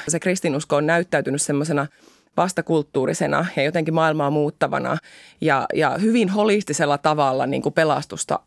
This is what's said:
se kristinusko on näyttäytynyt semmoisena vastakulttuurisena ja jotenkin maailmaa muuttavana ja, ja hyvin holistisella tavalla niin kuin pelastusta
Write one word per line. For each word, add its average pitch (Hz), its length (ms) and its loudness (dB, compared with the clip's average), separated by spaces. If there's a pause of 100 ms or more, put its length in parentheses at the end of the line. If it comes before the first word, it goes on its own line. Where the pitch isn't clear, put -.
se 175 120 0
kristinusko 156 560 -2
on 147 100 2
näyttäytynyt 151 560 0
semmoisena 143 440 -2 (500)
vastakulttuurisena 160 1120 0 (100)
ja 147 60 0
jotenkin 160 320 -2
maailmaa 156 360 2
muuttavana 147 680 -2 (440)
ja, 139 340 2
ja 143 260 2
hyvin 220 280 2
holistisella 190 720 0
tavalla 139 480 2
niin 135 160 -2
kuin 147 100 -2
pelastusta 151 760 0